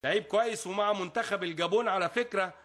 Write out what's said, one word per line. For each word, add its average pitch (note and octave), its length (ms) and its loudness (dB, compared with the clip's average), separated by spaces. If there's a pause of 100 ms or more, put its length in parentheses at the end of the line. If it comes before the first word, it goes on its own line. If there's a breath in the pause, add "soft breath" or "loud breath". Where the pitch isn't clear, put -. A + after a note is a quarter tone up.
لعيب G3 200 2
كويس A3 420 0
ومع G#3 260 0
منتخب G3 520 -2
الجابون F3 440 0
على F#3 200 2
فكرة G3 440 0 (120)